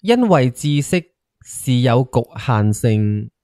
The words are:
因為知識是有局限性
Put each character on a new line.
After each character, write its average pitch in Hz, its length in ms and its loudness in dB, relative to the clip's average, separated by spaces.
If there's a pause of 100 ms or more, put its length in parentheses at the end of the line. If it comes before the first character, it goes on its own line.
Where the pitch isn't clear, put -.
因 240 280 2
為 135 220 4
知 147 320 -2
識 180 300 -4 (300)
是 - 380 -2
有 123 220 2
局 127 180 -2 (180)
限 107 340 0
性 107 580 -2 (140)